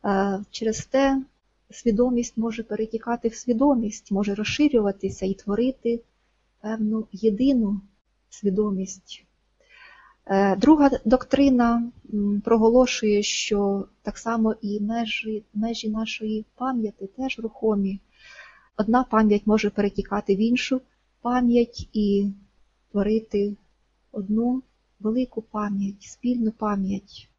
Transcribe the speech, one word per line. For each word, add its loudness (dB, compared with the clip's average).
е, 0
через -4
те 2
свідомість 0
може -4
перетікати -6
в -4
свідомість, 0
може 0
розширюватися 0
і -2
творити -2
певну -4
єдину 2
свідомість. -4
Е, 2
друга 6
доктрина, 2
м, 0
проголошує, 4
що -2
так -10
само 0
і -6
межі, -4
межі -4
нашої -6
пам'яті -4
теж -6
рухомі. -2
Одна 2
пам'ять 2
може 2
перетікати -2
в -4
іншу 0
пам'ять 0
і 0
творити -2
одну -2
велику -4
пам'ять, -6
спільну -4
пам'ять. -6